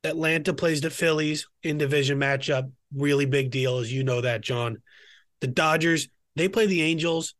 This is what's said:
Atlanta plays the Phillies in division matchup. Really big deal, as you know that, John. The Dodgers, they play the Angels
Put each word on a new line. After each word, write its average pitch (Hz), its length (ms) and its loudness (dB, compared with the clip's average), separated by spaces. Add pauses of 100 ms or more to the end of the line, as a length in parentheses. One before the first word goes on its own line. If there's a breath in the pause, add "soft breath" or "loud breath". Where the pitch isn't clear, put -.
Atlanta 160 520 0
plays 160 260 0
the 160 80 -2
Phillies 156 580 0 (160)
in 156 140 -2
division 143 420 0
matchup. 139 540 0 (220)
Really 143 320 2
big 131 240 0
deal, 127 260 0
as 120 160 -4
you 131 100 -2
know 123 200 0
that, 117 180 -2
John. 120 380 -4 (640 loud breath)
The 135 60 -2
Dodgers, 160 600 2 (280)
they 170 120 0
play 220 160 2
the 185 160 2
Angels 165 600 0